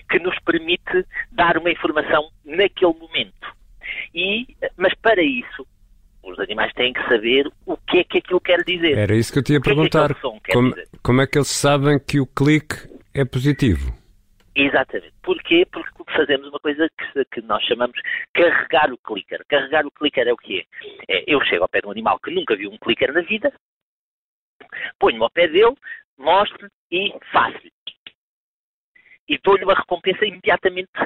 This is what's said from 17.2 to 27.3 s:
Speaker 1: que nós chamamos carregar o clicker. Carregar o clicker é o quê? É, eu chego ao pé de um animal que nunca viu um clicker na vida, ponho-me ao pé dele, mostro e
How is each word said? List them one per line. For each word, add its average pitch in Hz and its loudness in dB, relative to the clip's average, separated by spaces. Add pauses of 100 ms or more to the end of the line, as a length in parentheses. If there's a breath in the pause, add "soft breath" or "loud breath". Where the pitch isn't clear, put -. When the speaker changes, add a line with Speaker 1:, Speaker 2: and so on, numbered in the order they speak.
Speaker 1:
que - -10
nós 107 -2
chamamos 123 -2 (340 loud breath)
carregar 160 2
o 120 -12
clicker. 95 -10
Carregar 143 0
o 139 -12
clicker 135 -2
é 123 4
o 113 0
quê? 92 -10 (440 loud breath)
É, 92 -2
eu - 2
chego 87 0
ao 92 2
pé 101 -2
de 101 -6
um - -8
animal 104 -2
que - -10
nunca 160 -2
viu 98 -8
um 107 -20
clicker 123 -2
na 170 0
vida, 214 -2 (1500 loud breath)
ponho-me 247 2
ao - 2
pé 170 2
dele, 214 4 (440 loud breath)
mostro 190 0 (220)
e 190 -2 (200)